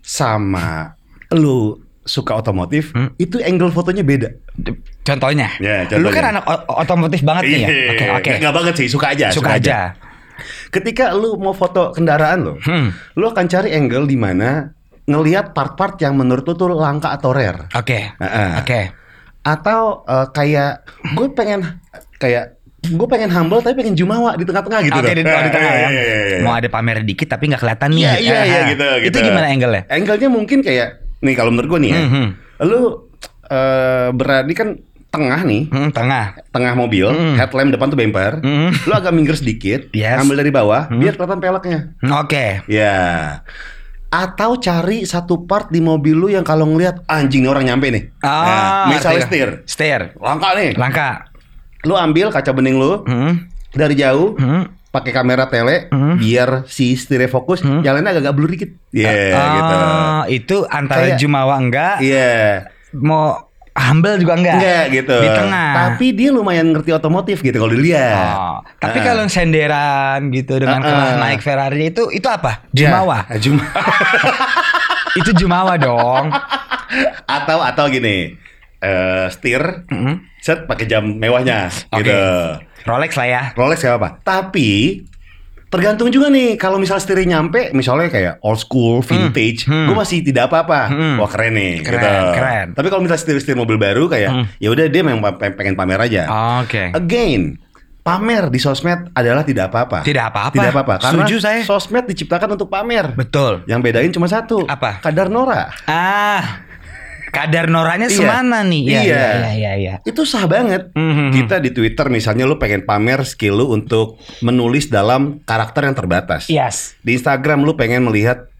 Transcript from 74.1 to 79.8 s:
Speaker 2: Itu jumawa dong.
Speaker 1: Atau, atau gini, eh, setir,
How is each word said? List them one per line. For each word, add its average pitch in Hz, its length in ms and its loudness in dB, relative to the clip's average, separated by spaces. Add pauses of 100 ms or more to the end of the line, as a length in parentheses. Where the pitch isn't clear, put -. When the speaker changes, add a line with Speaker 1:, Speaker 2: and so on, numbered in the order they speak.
Speaker 2:
Itu 214 160 0
jumawa 180 440 2
dong. 127 540 0 (920)
Speaker 1:
Atau, 147 360 -2
atau 151 260 0
gini, 104 480 -2 (440)
eh, 92 500 0
setir, 147 580 -4